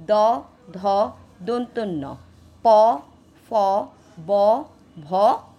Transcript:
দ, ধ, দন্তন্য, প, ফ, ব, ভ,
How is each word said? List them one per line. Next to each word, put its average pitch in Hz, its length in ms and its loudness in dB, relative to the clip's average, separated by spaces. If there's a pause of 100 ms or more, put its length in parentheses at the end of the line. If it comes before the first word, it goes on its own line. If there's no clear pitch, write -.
দ, 208 60 -4 (600)
ধ, 185 60 -16 (640)
দন্তন্য, 196 760 -8 (460)
প, 226 360 4 (500)
ফ, 233 60 -6 (720)
ব, 208 360 2 (420)
ভ, 165 100 -6 (440)